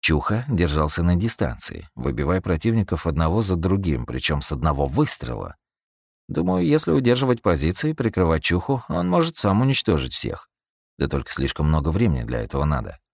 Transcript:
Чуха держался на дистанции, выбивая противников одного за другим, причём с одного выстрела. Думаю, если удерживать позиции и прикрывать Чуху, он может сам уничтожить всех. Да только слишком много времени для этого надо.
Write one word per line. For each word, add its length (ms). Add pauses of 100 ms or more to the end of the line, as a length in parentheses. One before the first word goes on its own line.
Чуха 480
держался 540
на 140
дистанции, 760
выбивая 460
противников 680
одного 360
за 140
другим, 500
причём 340
с 100
одного 360
выстрела. 720 (720)
Думаю, 360
если 280
удерживать 500
позиции 480
и 40
прикрывать 480
Чуху, 460
он 180
может 300
сам 240
уничтожить 540
всех. 340 (480)
Да 120
только 220
слишком 380
много 220
времени 320
для 180
этого 240
надо. 360 (140)